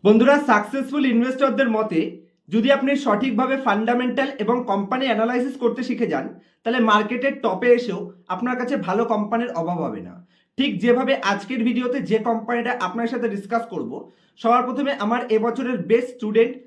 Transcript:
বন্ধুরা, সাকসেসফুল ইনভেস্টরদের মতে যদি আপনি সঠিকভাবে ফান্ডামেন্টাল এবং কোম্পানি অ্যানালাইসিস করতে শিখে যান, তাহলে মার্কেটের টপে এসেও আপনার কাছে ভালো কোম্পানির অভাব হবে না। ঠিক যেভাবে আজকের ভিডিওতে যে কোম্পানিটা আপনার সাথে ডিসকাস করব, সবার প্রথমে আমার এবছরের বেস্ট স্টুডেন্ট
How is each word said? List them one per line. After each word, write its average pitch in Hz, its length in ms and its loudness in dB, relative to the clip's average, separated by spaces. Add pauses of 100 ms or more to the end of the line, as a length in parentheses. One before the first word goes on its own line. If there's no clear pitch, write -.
বন্ধুরা, 240 300 8 (120)
সাকসেসফুল 269 560 0 (100)
ইনভেস্টরদের 254 600 2
মতে 214 240 0 (540)
যদি 226 220 4
আপনি 269 140 0 (140)
সঠিকভাবে 262 520 0 (100)
ফান্ডামেন্টাল 247 600 0 (160)
এবং 233 120 2 (140)
কোম্পানি 202 360 -2
অ্যানালাইসিস 247 560 0
করতে 233 260 0
শিখে 226 240 -2
যান, 135 140 -4 (360)
তাহলে 240 180 -2 (100)
মার্কেটের 240 440 2 (100)
টপে 202 240 0 (100)
এসেও 214 220 -4 (340)
আপনার 247 260 -4
কাছে 240 140 -2 (120)
ভালো 202 160 0 (100)
কোম্পানির 233 480 -2
অভাব 170 260 -4
হবে 107 200 -8
না। 87 80 -16 (440)
ঠিক 254 120 0 (120)
যেভাবে 247 300 4 (200)
আজকের 226 360 -6
ভিডিওতে 247 300 -2 (120)
যে 220 80 2 (100)
কোম্পানিটা 233 440 -2 (140)
আপনার 226 260 -4
সাথে 240 220 -4
ডিসকাস 226 380 -4
করব, 139 180 -6 (500)
সবার 247 260 4
প্রথমে 277 260 -2 (120)
আমার 233 160 0 (160)
এবছরের 240 400 0 (140)
বেস্ট 247 260 2
স্টুডেন্ট 226 360 2 (140)